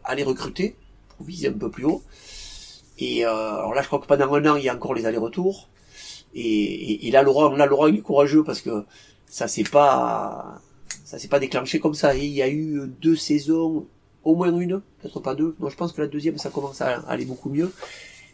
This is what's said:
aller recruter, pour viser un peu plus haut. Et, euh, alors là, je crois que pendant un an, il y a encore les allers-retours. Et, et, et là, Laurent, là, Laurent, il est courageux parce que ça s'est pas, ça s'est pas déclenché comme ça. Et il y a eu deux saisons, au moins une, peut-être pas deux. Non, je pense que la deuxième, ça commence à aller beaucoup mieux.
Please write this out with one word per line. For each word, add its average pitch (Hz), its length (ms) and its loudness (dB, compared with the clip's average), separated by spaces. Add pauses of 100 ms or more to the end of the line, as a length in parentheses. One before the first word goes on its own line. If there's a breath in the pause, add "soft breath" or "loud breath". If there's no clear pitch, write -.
aller 139 200 -4
recruter, 143 540 -4 (320)
pour - 180 -20
viser 160 220 -6
un - 40 -2
peu 104 180 -6
plus 123 140 -10
haut. 156 180 0 (960 loud breath)
Et, 120 280 -2
euh, 113 40 2
alors 107 440 -4
là, 139 80 0
je - 40 -10
crois 143 120 -2
que - 80 -12
pendant 139 260 4
un 147 140 2
an, 151 100 6
il 139 80 -4
y 127 60 0
a 120 40 -2
encore 123 200 -6
les 117 100 -4
allers-retours. 117 640 -2 (680 loud breath)
Et, 110 280 0
et, 101 460 -4
et - 20 -4
là, 135 120 8
Laurent, 139 280 6
là, 143 160 4
Laurent, 139 200 4
il 151 100 6
est - 40 -6
courageux 143 420 4
parce - 180 -6
que 107 240 -4 (420 soft breath)
ça - 200 -6
s'est 113 180 -2
pas, 123 960 2 (440)
ça - 140 -16
s'est 139 100 -12
pas 139 100 4
déclenché 135 420 -2
comme 156 140 0
ça. 143 220 2
Et 139 80 -2
il 143 80 -4
y 139 100 0
a 131 60 2
eu 147 420 -4 (100)
deux 165 160 4
saisons, 156 680 0 (380)
au 160 100 6
moins 175 240 2
une, 180 220 -2 (200)
peut-être - 200 -12
pas 135 140 -4
deux. 156 260 -2
Non, 156 80 -4
je - 80 -10
pense 175 160 -4
que - 80 -8
la 147 80 -2
deuxième, 151 300 -4
ça 151 100 -10
commence 139 320 -8
à 131 200 -2
aller 127 260 -6
beaucoup 131 240 -10
mieux. 165 220 -2 (600 loud breath)